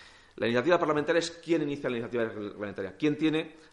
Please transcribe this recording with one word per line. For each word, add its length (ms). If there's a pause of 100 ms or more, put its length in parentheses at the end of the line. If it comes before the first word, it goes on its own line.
(380)
La 100
iniciativa 320
parlamentaria 400
es 120
quién 300
inicia 300
la 60
iniciativa 280
reglamentaria, 720
quién 200
tiene 380 (180)